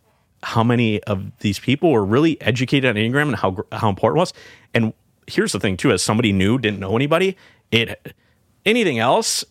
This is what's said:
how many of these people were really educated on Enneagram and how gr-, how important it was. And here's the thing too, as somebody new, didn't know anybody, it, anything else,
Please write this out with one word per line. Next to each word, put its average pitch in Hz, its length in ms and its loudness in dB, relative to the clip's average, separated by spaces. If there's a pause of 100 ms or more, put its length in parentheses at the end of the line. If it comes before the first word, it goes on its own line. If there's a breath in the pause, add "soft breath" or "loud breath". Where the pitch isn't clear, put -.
(420)
how 113 220 0
many 117 400 2
of 101 340 -6
these 101 220 -2
people 139 320 0
were 107 120 2
really 139 380 2
educated 127 480 0
on 104 60 -2
Enneagram 127 320 0
and 113 80 -2
how - 160 -2
gr-, 95 100 -8 (100)
how 107 160 -2
important 110 300 0
it - 20 4
was. 180 120 -2 (420 loud breath)
And 110 180 0 (340)
here's - 260 -2
the 95 80 -4
thing 95 160 -2
too, 131 160 0
as 92 100 0
somebody 110 300 2
new, 98 260 2
didn't 104 220 -2
know 98 160 -2
anybody, 165 400 0 (340 soft breath)
it, 113 440 -2 (520)
anything 196 320 2
else, 147 520 0